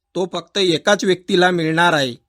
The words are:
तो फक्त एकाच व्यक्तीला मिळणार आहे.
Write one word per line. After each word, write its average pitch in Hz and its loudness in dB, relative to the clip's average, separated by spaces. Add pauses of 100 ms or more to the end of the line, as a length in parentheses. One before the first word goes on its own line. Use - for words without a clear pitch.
(160)
तो 175 -6
फक्त 175 -10
एकाच 196 0
व्यक्तीला 180 2
मिळणार 165 0
आहे. 135 -2 (140)